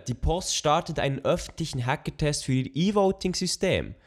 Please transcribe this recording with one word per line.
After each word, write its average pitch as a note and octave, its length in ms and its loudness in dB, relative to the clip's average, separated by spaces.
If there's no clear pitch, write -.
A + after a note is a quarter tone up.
Die B2 80 -2
Post E3+ 400 -2
startet D#3 440 0
einen C#3 240 -2
öffentlichen D3 640 -2
Hackertest D3 600 -2
für C3 80 0
ihr C3 220 0
E-Voting-System. F#3 1160 0